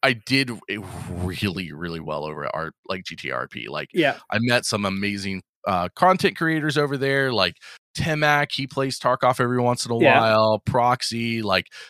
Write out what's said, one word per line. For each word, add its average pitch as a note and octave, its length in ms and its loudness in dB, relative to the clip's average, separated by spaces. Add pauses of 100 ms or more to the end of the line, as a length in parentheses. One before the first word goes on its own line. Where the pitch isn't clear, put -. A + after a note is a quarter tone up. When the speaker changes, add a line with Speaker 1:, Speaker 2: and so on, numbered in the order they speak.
Speaker 1:
I C3+ 100 6
did B2 380 0 (720)
really, F2+ 480 -2
really E2 280 -6
well D2+ 260 -6
over D2+ 200 -6
at - 80 -4
R-, D#2+ 200 -4 (140)
like, F#2+ 180 -6
G E2 100 -12
T D2 140 -8
A B1+ 60 -4
R B1 120 -4
P. A1 200 -10
Like, D2 260 -8
Speaker 2:
Yeah. C#3+ 240 2 (120)
Speaker 1:
I G#2+ 100 0
met A#2+ 260 2
some G#2 200 -2
amazing, G2 560 -4 (260)
uh, F2+ 280 0
content F#3 420 2
creators D#3 400 0
over C#3+ 200 0
there, C3+ 360 0
like F#2 220 2 (420)
Timac, D3+ 540 2
he C3+ 160 -6
plays C3+ 320 -4
Tarkov B2 400 2
every B2 200 2
once A#2+ 280 2
in A#2+ 40 -2
a A#2+ 80 0
Speaker 2:
Yeah. B2 200 6
Speaker 1:
while, A2 400 4
Proxy, A#2 840 0
like, F#2+ 240 2 (240)